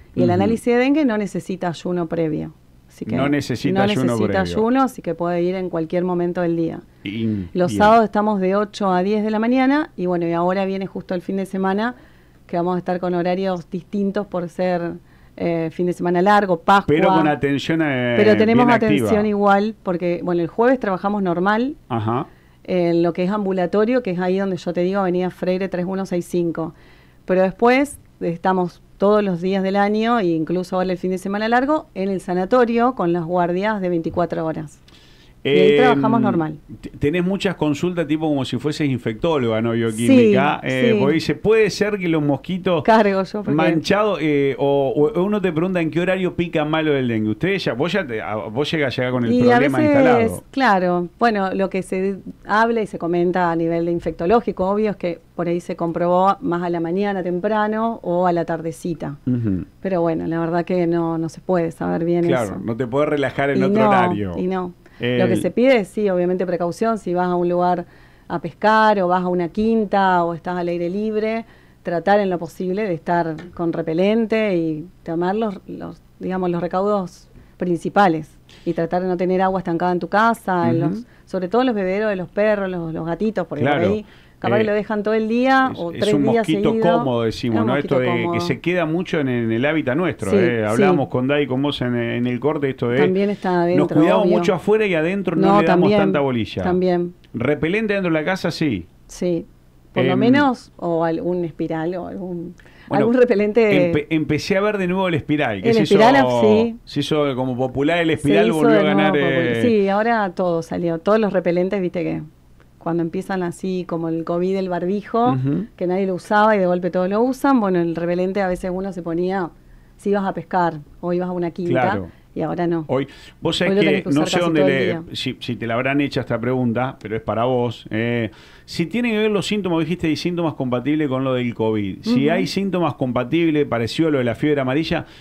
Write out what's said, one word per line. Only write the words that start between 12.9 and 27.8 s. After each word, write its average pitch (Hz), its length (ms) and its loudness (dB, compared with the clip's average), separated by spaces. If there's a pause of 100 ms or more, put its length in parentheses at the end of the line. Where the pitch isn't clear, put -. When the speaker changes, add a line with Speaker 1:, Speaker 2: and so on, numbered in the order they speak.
Speaker 1:
con 180 140 -4
horarios 180 560 -2
distintos 196 580 -4
por 170 200 -6
ser, 175 460 -4 (420)
eh, 170 380 -2
fin 180 140 -2
de 175 60 2
semana 175 280 0
largo, 202 400 4
Pascua. 196 240 4 (100)
Speaker 2:
Pero 160 140 4
con 160 180 4
atención, 143 560 0
eh, 127 340 0
Speaker 1:
Pero 208 200 6
tenemos 226 300 4
Speaker 2:
bien 240 80 4
activa. 220 200 2 (120)
Speaker 1:
atención 208 180 2
igual 202 580 2
porque, 175 400 -2
bueno, 175 200 0
el 165 40 0
jueves 247 320 2
trabajamos 202 440 -2
normal 202 520 0 (140)
Speaker 2:
Ajá. 117 380 -2 (360)
Speaker 1:
en 170 400 0
lo 170 80 0
que 180 140 -4
es 180 60 0
ambulatorio, 208 680 0
que 190 100 -4
es 180 80 -4
ahí 185 180 0
donde 196 180 -2
yo 180 160 -6
te 180 100 -2
digo, 190 200 0
Avenida 180 300 0
Freire 185 360 -4
tres 180 180 -4
uno 190 200 -6
seis 175 200 -4
cinco. 165 480 -4 (520)
Pero 185 160 2
después 247 560 2 (240)